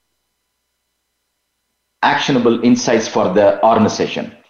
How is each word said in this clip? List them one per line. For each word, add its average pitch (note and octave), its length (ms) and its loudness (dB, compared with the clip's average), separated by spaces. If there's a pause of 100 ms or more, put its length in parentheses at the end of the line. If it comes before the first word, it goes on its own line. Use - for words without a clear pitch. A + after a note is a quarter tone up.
(2000)
actionable A#2+ 600 0
insights B2 440 0
for G2 260 -2
the G2+ 320 2
organization, G#2 680 -2 (180)